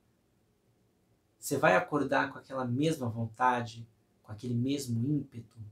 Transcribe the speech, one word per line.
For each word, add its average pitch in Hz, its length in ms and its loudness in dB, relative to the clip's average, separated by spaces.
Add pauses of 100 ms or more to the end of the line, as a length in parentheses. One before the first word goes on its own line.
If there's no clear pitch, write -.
(1400)
Você - 200 -2
vai 175 180 6
acordar 139 560 0
com - 60 -14
aquela 131 260 -8
mesma 131 460 0
vontade, 117 760 0 (380)
com - 80 -16
aquele 123 220 -6
mesmo 123 520 0
ímpeto? 131 520 -4 (140)